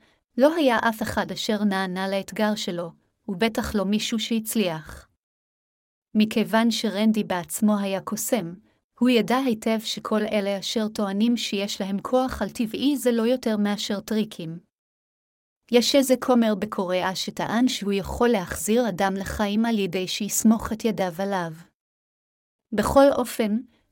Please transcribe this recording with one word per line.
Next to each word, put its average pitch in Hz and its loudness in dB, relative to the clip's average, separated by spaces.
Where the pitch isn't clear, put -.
לא 294 6
היה 262 2
אף 220 -4
אחד 208 -4
אשר 208 -2
נענה 190 0
לאתגר 196 -2
שלו, 170 -6
ובטח 220 -2
לא 190 0
מישהו 214 -2
שהצליח. 214 -4
מכיוון 214 2
שרנדי 214 0
בעצמו 190 0
היה 196 -2
קוסם, 190 -4
הוא 240 4
ידע 226 4
היטב 220 0
שכל 214 -4
אלה 202 -2
אשר 214 -2
טוענים 214 0
שיש 208 -4
להם 196 -4
כוח 254 0
על 202 -2
טבעי 247 0
זה 240 0
לא 233 2
יותר 240 0
מאשר 202 -2
טריקים. 202 -4
יש 240 4
איזה 269 6
כומר 226 4
בקוריאה 185 -2
שטען 214 0
שהוא 202 -2
יכול 220 0
להחזיר 220 0
אדם 190 0
לחיים 208 -2
על 226 0
ידי 185 -2
שיסמוך 220 0
את 220 -4
ידיו 190 -2
עליו. 185 -4
בכל 226 6
אופן, 226 0